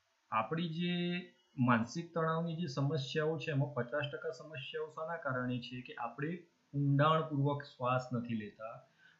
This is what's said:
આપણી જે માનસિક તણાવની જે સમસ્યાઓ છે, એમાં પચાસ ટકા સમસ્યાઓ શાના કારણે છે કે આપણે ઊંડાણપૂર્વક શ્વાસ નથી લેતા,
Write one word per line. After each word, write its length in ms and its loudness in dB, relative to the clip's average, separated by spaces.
આપણી 380 0
જે 500 0
માનસિક 560 4
તણાવની 420 2
જે 120 -2
સમસ્યાઓ 720 0
છે, 120 -4
એમાં 220 2
પચાસ 300 -2
ટકા 160 -6
સમસ્યાઓ 600 -8
શાના 280 -6
કારણે 420 -2
છે 220 -8
કે 120 -14
આપણે 500 -4
ઊંડાણપૂર્વક 920 4
શ્વાસ 500 0
નથી 220 -2
લેતા, 520 -8